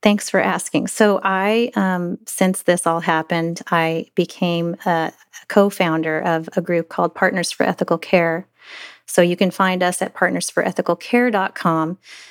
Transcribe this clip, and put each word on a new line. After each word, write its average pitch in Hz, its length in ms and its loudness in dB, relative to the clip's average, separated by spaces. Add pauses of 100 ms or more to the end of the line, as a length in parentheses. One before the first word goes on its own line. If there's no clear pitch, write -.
Thanks 208 260 2
for 190 120 2
asking. 185 480 -2
So 202 340 2
I, 208 540 0
um, 185 500 -2
since 185 360 0
this 175 260 4
all 165 120 0
happened, 165 680 0
I 165 360 0 (100)
became 170 680 -2
a 165 280 0 (360)
co-founder 160 720 2
of 165 360 -2
a 190 40 0
group 170 280 -2
called 175 260 -2
Partners 185 380 0
for - 120 0
Ethical 180 340 0
Care. 170 500 0 (580)
So - 160 4
you 175 140 2
can 196 140 2
find 185 320 0
us 180 200 0
at 190 120 -6
partners 175 360 -2
for - 140 0
ethical 185 320 -2
care 247 340 0
dot 190 240 -2
com. 165 440 -2 (320)